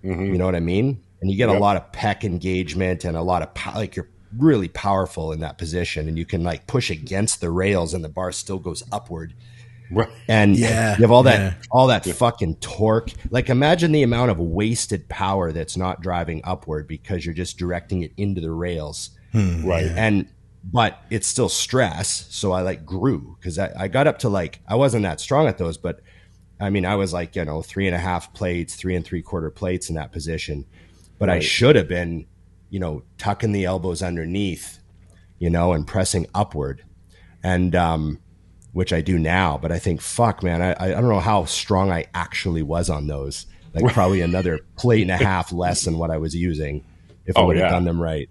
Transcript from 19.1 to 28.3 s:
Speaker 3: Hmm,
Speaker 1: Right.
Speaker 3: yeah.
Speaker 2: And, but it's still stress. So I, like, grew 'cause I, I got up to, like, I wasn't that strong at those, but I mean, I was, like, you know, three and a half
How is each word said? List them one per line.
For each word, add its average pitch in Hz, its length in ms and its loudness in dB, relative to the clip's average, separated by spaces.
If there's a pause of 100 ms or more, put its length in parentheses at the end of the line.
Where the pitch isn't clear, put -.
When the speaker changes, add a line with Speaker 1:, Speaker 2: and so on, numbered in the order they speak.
Speaker 3:
Hmm, 90 340 0
Speaker 1:
Right. 85 180 2
Speaker 3:
yeah. 82 120 -2
Speaker 2:
And, 104 300 2 (380)
but 101 340 2 (120)
it's 110 160 -2
still 113 240 0
stress. 98 800 -2
So 98 220 -2
I, 92 100 0
like, 85 240 -4
grew 92 560 -2
'cause 85 160 -6
I, 95 200 -2
I 98 100 -4
got 131 180 2
up - 140 2
to, 117 100 0
like, 90 360 -4
I 107 100 0
wasn't 120 280 2
that 82 160 -4
strong 147 260 2
at 107 120 0
those, 82 180 -4
but - 240 -8 (600)
I 101 100 -2
mean, 98 140 2
I 101 120 0
was, 95 180 0
like, 87 220 -6
you 90 100 -2
know, 78 160 -6
three 98 240 -4
and 90 80 0
a 85 60 -2
half 87 340 -4